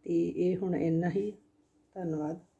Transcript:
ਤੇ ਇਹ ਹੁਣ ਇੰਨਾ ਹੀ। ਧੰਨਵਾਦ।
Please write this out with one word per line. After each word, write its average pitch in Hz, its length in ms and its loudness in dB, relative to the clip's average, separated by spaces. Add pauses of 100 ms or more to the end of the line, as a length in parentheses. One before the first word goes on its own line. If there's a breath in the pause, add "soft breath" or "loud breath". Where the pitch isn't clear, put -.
ਤੇ 170 240 2
ਇਹ 180 280 0
ਹੁਣ 185 180 0
ਇੰਨਾ 165 360 2
ਹੀ। 202 220 -2 (600)
ਧੰਨਵਾਦ। 160 460 -4 (200)